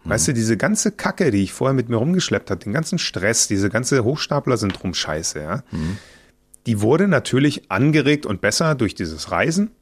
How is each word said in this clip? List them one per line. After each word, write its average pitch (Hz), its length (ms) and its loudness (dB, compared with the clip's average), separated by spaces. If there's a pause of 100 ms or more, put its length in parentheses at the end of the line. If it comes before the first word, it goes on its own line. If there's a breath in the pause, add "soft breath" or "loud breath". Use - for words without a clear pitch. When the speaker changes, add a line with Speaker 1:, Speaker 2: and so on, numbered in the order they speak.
Speaker 1:
Mhm. 82 60 -8
Speaker 2:
Weißt 110 200 2
du, 139 40 0
diese 113 240 2
ganze 208 340 0
Kacke, - 380 -2
die 101 140 4
ich - 100 -2
vorher 135 220 0
mit 120 140 0
mir 117 80 0
rumgeschleppt 147 520 0
hatte, 95 140 -6
den 104 100 -4
ganzen 160 240 -2
Stress, 104 500 0
diese 98 220 0
ganze 123 340 0
Hochstapler-Syndrom-Scheiße, 104 1400 -2
ja, 90 300 -6
Speaker 1:
Mhm. 82 260 -6 (680 loud breath)
Speaker 2:
die 107 160 0
wurde 160 260 4
natürlich 135 640 0
angeregt 147 540 2
und 104 160 -4
besser 151 340 0
durch 113 180 -2
dieses 80 380 -8
Reisen. 160 400 0 (100)